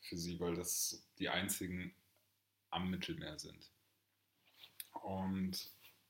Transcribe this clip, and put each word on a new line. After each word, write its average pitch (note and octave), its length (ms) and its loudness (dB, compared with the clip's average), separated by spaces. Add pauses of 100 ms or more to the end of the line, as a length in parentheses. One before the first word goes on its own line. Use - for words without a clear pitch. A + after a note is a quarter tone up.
für - 160 -6
sie, E2+ 240 0
weil F2 140 2
das - 520 0 (120)
die F#2 100 2
einzigen F2+ 680 0 (800)
am F#2 160 2
Mittelmeer D#2+ 480 -2
sind. E2 320 -12 (1200)
Und F#2+ 800 2 (400)